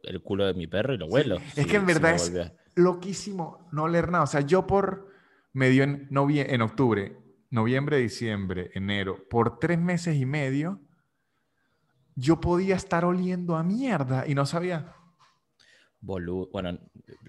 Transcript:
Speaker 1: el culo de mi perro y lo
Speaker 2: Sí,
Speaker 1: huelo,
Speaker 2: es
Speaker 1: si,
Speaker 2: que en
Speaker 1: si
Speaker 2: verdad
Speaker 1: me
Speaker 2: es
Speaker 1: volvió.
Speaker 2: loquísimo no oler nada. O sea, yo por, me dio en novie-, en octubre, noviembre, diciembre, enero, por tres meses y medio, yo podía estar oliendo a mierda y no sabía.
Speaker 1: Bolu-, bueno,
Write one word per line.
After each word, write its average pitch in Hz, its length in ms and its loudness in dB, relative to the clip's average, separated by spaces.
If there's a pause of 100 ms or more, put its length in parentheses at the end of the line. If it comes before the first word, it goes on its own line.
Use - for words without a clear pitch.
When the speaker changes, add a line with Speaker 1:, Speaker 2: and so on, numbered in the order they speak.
Speaker 1:
el 87 200 -10
culo 98 240 0
de 95 80 0
mi 87 120 -6
perro 110 260 -2
y 117 40 -4
lo 82 80 -8
Speaker 2:
Sí, 78 60 -8
Speaker 1:
huelo, 117 260 2
Speaker 2:
es - 160 -14
Speaker 1:
si, 143 120 -2
Speaker 2:
que 202 120 2
en 202 60 2
Speaker 1:
si 185 40 2
Speaker 2:
verdad 160 240 4
Speaker 1:
me 170 60 2
Speaker 2:
es - 160 -2
Speaker 1:
volvió. 87 180 -4 (240)
Speaker 2:
loquísimo 180 960 0
no 151 120 -2
oler 165 280 0
nada. 170 140 2
O - 20 0
sea, 143 140 0
yo 180 260 2
por, 196 440 0 (420)
me 131 160 4
dio 131 140 6
en 143 260 -2
novie-, 143 440 2
en 117 80 2
octubre, 110 560 2 (340)
noviembre, 131 460 0
diciembre, 101 760 -2
enero, 98 540 -4
por 117 300 2
tres 165 200 0
meses 170 380 0
y 131 80 0
medio, 147 560 -2 (1300)
yo 156 260 2
podía 185 340 2
estar 175 300 0
oliendo 180 500 0
a 160 80 0
mierda 170 640 -2
y 143 80 0
no 139 100 2
sabía. 170 480 -4 (1080)
Speaker 1:
Bolu-, 92 500 -6
bueno, 90 260 -6 (520)